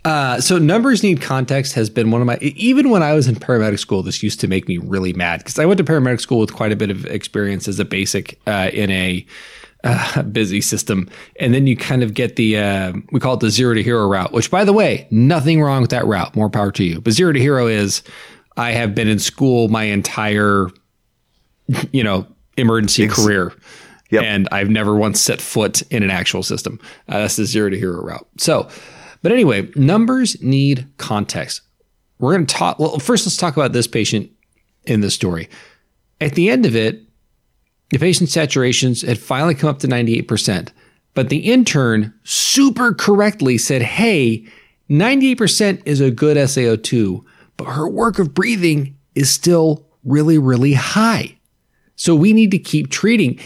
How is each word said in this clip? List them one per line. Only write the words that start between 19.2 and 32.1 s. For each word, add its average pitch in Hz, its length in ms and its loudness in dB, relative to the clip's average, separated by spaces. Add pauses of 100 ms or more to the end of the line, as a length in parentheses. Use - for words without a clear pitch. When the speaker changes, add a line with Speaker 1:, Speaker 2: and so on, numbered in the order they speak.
Speaker 1:
my 110 140 0
entire, 104 840 0 (640)
<laughs> - 600 -8
you 131 120 0
know, 98 220 -2 (300)
emergency 113 480 2
Speaker 2:
Ex- 107 120 -2
Speaker 1:
career. 101 360 2 (580)
Speaker 2:
Yep. 110 120 2
Speaker 1:
And 101 300 0
I've 101 180 0
never 107 240 0
once 107 260 0
set - 200 -2
foot - 500 -2
in 110 120 -2
an 95 80 0
actual 92 320 -4
system. - 360 -8 (300)
Uh, 101 120 -4
that's 104 160 -2
the 107 100 -2
zero 107 240 0
to 95 80 -4
hero 87 240 -6
route. - 240 -12 (120)
So, - 300 0 (540)
but 175 100 2
anyway, 139 420 2
numbers 226 680 2
need 135 440 0 (120)
context. - 640 -6 (580)